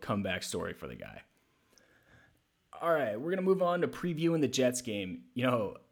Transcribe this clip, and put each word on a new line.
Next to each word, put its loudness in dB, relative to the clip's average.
comeback -2
story -4
for -12
the -12
guy. -14
All 2
right, 2
we're -4
gonna 0
move 4
on 4
to 4
previewing 0
the 4
Jets 2
game. -6
You 0
know, 0